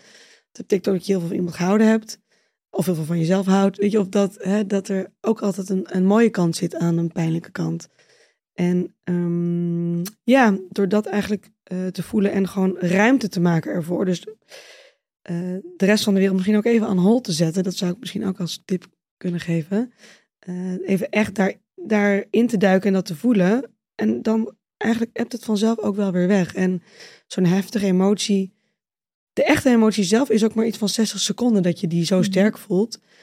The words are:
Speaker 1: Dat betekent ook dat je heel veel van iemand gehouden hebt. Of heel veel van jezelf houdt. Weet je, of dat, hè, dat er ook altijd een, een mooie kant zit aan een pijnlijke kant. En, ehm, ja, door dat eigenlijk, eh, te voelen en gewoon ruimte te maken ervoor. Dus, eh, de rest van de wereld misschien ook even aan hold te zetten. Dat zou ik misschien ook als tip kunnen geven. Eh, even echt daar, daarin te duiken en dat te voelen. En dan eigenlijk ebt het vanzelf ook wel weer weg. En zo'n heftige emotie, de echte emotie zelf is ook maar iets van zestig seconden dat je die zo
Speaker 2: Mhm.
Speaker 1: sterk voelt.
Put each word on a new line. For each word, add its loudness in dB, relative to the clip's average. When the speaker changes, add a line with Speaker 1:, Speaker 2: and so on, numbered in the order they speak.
Speaker 1:
Dat -16
betekent 0
ook 2
dat -4
je -2
heel 0
veel -6
van -4
iemand -4
gehouden 2
hebt. 0
Of -2
heel 0
veel -6
van -2
jezelf 0
houdt. 2
Weet 0
je, 2
of -2
dat, 0
hè, -2
dat -4
er -4
ook -2
altijd -4
een, -4
een 2
mooie 4
kant 0
zit -6
aan 0
een -4
pijnlijke -4
kant. -6
En, -2
ehm, -2
ja, 4
door -2
dat 0
eigenlijk, -4
eh, -6
te -8
voelen -2
en 0
gewoon -2
ruimte 2
te -4
maken 0
ervoor. -4
Dus, -4
eh, -8
de 0
rest 2
van 2
de 4
wereld 2
misschien 2
ook 0
even 2
aan 0
hold 4
te -6
zetten. 0
Dat -6
zou -2
ik -10
misschien -8
ook -6
als -8
tip -6
kunnen -6
geven. -2
Eh, -8
even 0
echt -2
daar, 0
daarin 0
te -2
duiken 2
en 2
dat 0
te -8
voelen. 2
En -2
dan -2
eigenlijk -2
ebt -6
het -10
vanzelf 0
ook -2
wel 0
weer 2
weg. 2
En 0
zo'n 0
heftige 0
emotie, 2
de 0
echte 4
emotie 4
zelf 2
is 4
ook 0
maar 0
iets -4
van -2
zestig -2
seconden 0
dat 0
je -2
die 0
zo 0
Speaker 2:
Mhm. 4
Speaker 1:
sterk 2
voelt. -2